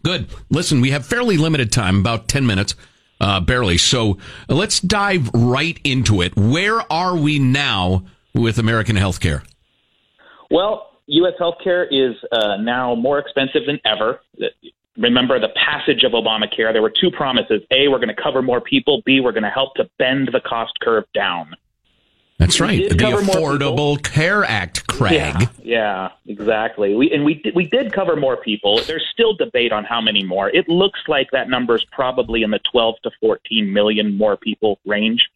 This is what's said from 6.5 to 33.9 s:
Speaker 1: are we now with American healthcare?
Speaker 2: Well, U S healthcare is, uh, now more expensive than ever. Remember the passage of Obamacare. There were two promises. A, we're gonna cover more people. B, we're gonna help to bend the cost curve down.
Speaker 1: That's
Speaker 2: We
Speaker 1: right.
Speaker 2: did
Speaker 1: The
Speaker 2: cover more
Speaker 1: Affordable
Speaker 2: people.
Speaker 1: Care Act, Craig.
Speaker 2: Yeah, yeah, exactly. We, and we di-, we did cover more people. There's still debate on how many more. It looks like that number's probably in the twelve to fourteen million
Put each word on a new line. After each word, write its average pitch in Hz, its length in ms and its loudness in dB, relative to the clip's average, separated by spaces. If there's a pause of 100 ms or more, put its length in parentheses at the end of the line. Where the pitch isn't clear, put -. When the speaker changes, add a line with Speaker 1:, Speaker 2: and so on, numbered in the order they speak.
Speaker 1:
are 180 260 0
we 147 220 2
now 120 680 2 (300)
with 113 240 2
American 110 380 2
healthcare? 90 480 0 (1040)
Speaker 2:
Well, 196 400 0 (160)
U 160 200 2
S 170 120 -2
healthcare 175 520 -2
is, 131 260 0 (160)
uh, 104 240 0
now 123 380 -2
more 135 240 0
expensive 135 480 -2
than 147 180 -4
ever. 107 360 -2 (760)
Remember 123 440 2
the 110 100 0
passage 147 520 0
of 123 100 4
Obamacare. 110 600 0
There 110 100 2
were 110 180 2
two 180 100 4
promises. 117 600 -2
A, 139 180 4
we're 131 120 2
gonna 110 140 -2
cover 127 280 -2
more 123 180 0
people. 135 460 0
B, 135 140 4
we're 123 120 0
gonna 107 160 -2
help 135 280 -4
to - 120 -2 (100)
bend 135 340 0
the 127 80 0
cost - 400 -6
curve 110 240 0 (100)
down. 87 400 -4 (840)
Speaker 1:
That's - 220 2
Speaker 2:
We 165 60 2
Speaker 1:
right. 208 140 2
Speaker 2:
did 392 120 0
Speaker 1:
The 85 60 2
Speaker 2:
cover - 240 2
more 196 140 2
Speaker 1:
Affordable 143 600 0
Speaker 2:
people. - 20 -
Speaker 1:
Care 180 460 0
Act, 95 440 -4
Craig. 101 260 0
Speaker 2:
Yeah, 78 320 0 (160)
yeah, 104 460 -2 (180)
exactly. 104 680 -2
We, 135 180 2
and 147 120 0
we 156 100 2
di-, - 200 -6
we 175 120 0
did 240 260 -2
cover 180 240 0
more 131 200 0
people. 107 460 0
There's 160 280 -6
still 220 240 0
debate 120 380 -2
on 107 120 -2
how 117 180 -4
many 104 220 0
more. 95 260 -2
It 175 180 2
looks 185 380 0
like 143 260 0
that 123 160 -2
number's 120 440 0
probably 123 500 -2
in 107 80 0
the 107 100 -2 (100)
twelve 113 340 0
to 113 60 -4 (100)
fourteen 107 520 0
million 104 460 0